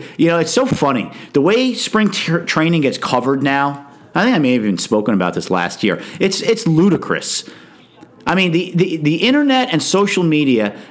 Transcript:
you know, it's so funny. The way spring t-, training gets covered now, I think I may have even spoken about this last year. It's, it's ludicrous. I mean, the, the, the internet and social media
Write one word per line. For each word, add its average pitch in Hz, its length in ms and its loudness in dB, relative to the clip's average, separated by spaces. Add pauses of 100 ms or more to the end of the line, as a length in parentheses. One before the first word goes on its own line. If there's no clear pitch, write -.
(160)
you 165 120 2
know, 170 100 2
it's 165 140 0
so 262 120 2
funny. 135 480 -2 (220)
The 139 80 4
way 233 320 2
spring 214 360 0
t-, - 220 -4 (140)
training 165 340 0
gets 127 160 0
covered 127 460 -2
now, 139 440 -2 (280)
I 180 100 2
think 247 100 2
I 190 40 2
may 127 160 2
have 117 80 0
even 98 160 0
spoken 107 340 0
about 90 220 0
this - 160 -6
last 87 320 -2
year. 90 200 0 (160)
It's, 190 220 -2
it's - 260 -2
ludicrous. 160 760 0 (840)
I 165 80 0
mean, 180 180 2
the, 175 220 -2
the, 175 220 0
the 151 200 0
internet 262 540 2
and 160 120 0
social 202 400 0
media 135 580 2 (100)